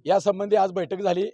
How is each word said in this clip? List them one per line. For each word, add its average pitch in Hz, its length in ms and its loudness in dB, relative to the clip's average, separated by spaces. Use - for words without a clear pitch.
यासंबंधी 196 520 2
आज 190 160 2
बैठक 185 280 -6
झाली 190 340 -2